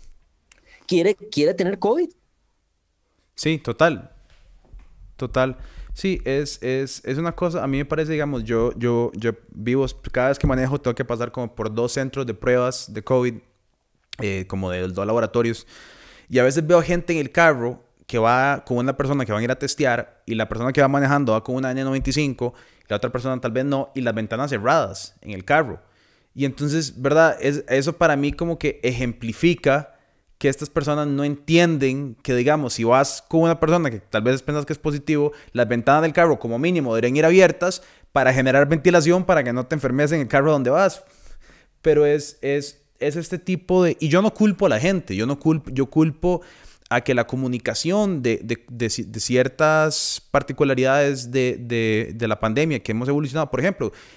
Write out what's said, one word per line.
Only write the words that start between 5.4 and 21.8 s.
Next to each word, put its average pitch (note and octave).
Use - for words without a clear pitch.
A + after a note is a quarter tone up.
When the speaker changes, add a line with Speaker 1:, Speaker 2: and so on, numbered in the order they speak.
Speaker 2:
Sí, F#3+
es, C#3
es, C3
es C3+
una E3
cosa, F3
a C3+
mí C3+
me C#3
parece, D#3
digamos, C#3+
yo, A#2
yo, A#2+
yo G#2+
vivo, B2
cada B2+
vez C#3
que D3+
manejo C3
tengo A#2+
que C3+
pasar A#2+
como A#2+
por G#2+
dos A#2
centros C3+
de A#2
pruebas B2
de A2
covid, B2
eh, G2
como F#2
de F2+
dos F#2
laboratorios, A2+
y B2
a B2
veces C#3
veo E3+
gente E3+
en D#3+
el C3+
carro C3+
que A#2+
va B2+
con B2
una C3
persona C#3
que G#2+
van G#2+
a -
ir A#2+
a C3
testear, B2+
y A2+
la A2
persona A#2
que C#3+
va C#3
manejando C#3
va A2
con B2+
una C3
N C3+